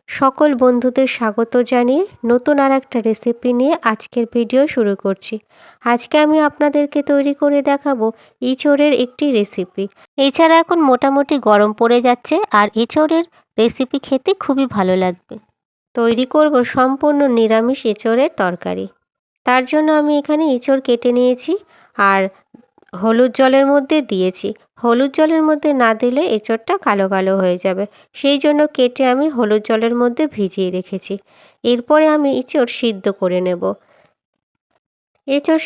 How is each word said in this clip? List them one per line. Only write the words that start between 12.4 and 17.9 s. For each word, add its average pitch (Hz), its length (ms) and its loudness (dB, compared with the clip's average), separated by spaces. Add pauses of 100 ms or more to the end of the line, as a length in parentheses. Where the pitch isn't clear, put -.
আর 208 220 4
এঁচোড়ের 311 500 0 (340)
রেসিপি 240 400 -2
খেতে 269 360 -4
খুবই 269 320 -2
ভালো 190 300 -2
লাগবে। 185 380 -4 (640)
তৈরি 233 300 0
করব 302 280 2 (140)
সম্পূর্ণ 269 520 0 (140)
নিরামিষ 226 520 0
এঁচোড়ের 233 500 -2